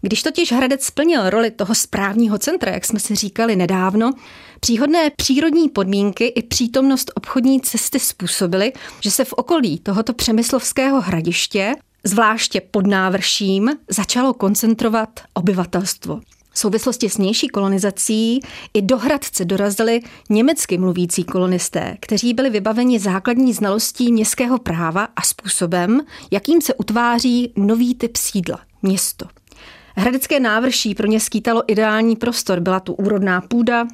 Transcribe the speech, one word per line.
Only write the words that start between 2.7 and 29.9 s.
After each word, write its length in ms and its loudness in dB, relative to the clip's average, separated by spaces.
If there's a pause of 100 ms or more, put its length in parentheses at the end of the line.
jak 140 -6
jsme 140 -2
si 160 -4
říkali 400 0
nedávno, 560 2 (480)
příhodné 560 2
přírodní 540 2
podmínky 560 0
i 180 -2
přítomnost 720 0
obchodní 460 2
cesty 380 -2
způsobily, 760 -2 (260)
že 120 -2
se 140 0
v 80 -12
okolí 460 0
tohoto 340 -2
přemyslovského 880 0
hradiště, 760 -2 (300)
zvláště 560 2
pod 260 0
Návrším, 840 0 (200)
začalo 440 0
koncentrovat 760 0 (240)
obyvatelstvo. 880 -2 (320)
V 80 -6
souvislosti 500 0
s 80 -4
vnější 300 0
kolonizací 920 0 (340)
i 80 2
do 160 2
Hradce 480 -2
dorazili 560 0 (280)
německy 480 2
mluvící 460 0
kolonisté, 760 -2
kteří 340 -2
byli 160 2
vybaveni 500 2
základní 540 2
znalostí 580 0
městského 480 0
práva 560 -2
a 60 -6
způsobem, 800 0 (300)
jakým 300 2
se 120 -2
utváří 840 0
nový 400 2
typ 220 -4
sídla, 420 -4 (220)
město. 440 -2 (680)